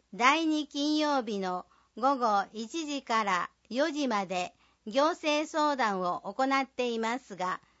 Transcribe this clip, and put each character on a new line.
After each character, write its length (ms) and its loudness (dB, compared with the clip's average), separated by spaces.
第 320 4
二 220 0
金 280 0
曜 280 2
日 160 -4
の 260 -4
午 220 2
後 340 2
一 340 -6
時 160 -4
か 220 0
ら 260 -2
四 220 0
時 160 -2
ま 200 0
で 280 -4
行 220 2
政 420 0
相 240 2
談 280 0
を 180 -2
行 240 -2
っ 240 0
て 200 -2
い 120 -2
ま 180 -2
す 160 -14
が、 260 -4